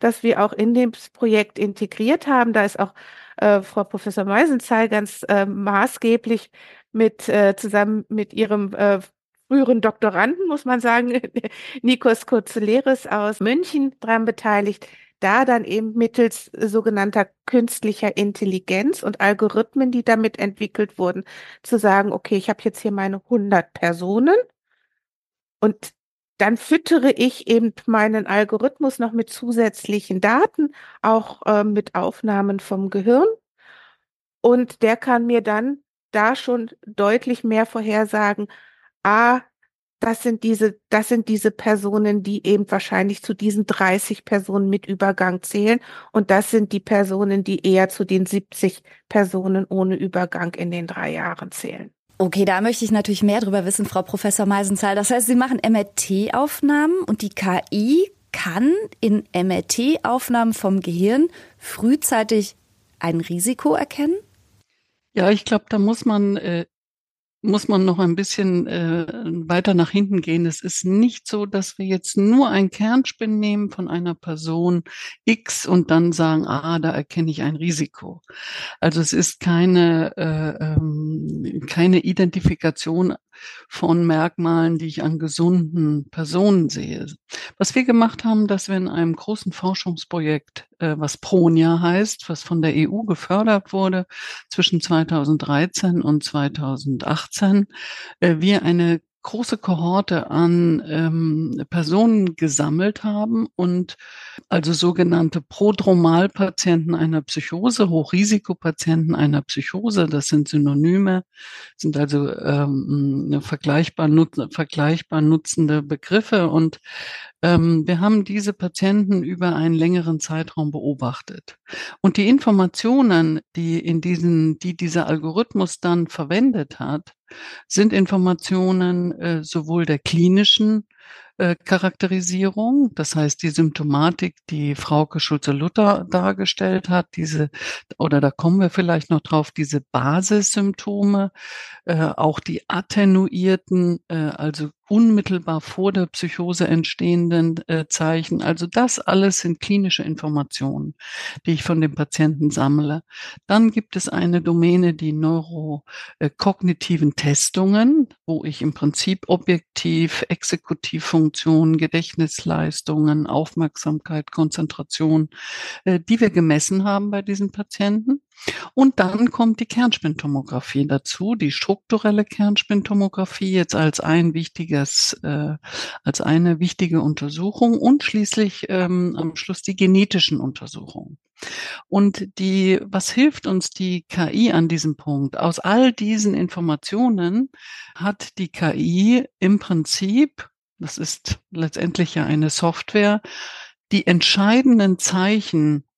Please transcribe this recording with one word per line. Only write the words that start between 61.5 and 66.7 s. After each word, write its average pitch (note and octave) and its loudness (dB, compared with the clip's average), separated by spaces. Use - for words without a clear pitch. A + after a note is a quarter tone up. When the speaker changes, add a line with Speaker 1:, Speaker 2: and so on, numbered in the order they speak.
Speaker 2:
frühzeitig A3 0
ein E3 -2
Risiko G#3 -2
erkennen? D4 -2
Speaker 3:
Ja, F#3+ 2
ich G#3 2
glaub, - -2
da G#3+ 0
muss G#3+ 0
man, G3+ 2
äh, E3+ -4